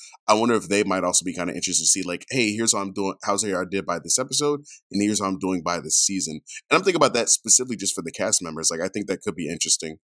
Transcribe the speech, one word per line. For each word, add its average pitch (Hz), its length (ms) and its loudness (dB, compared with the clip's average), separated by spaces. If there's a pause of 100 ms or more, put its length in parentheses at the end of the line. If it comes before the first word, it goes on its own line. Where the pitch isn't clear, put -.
(280)
I 107 80 6
wonder 117 180 4
if 92 140 0
they 101 160 4
might 92 200 0
also 90 220 2
be 90 80 -4
kinda 87 200 -4
interested 87 300 -2
to 78 40 0
see, 95 160 2
like, 87 260 -6
"Hey, 117 240 0
here's 113 200 2
how 107 60 -2
I'm 95 140 -4
doing, 98 300 -2
how's 101 200 0
I 95 260 0
did 95 180 -2
by 85 100 0
this - 220 0
episode, 143 440 -2 (280)
and 101 100 0
here's 104 180 2
how 101 80 0
I'm 95 120 -2
doing 92 240 0
by 85 160 -2
this 82 180 -2
season." 87 440 -2 (280)
And 151 80 6
I'm 185 60 0
thinking 185 140 4
about 131 180 4
that 113 140 2
specifically 123 480 2
just 98 180 -4
for 92 80 -4
the - 80 -10
cast - 320 0
members. 80 260 -4
Like, 82 120 -2
I 92 60 0
think 101 200 -4
that - 140 -4
could 95 140 -4
be 78 140 -6
interesting. 80 540 -2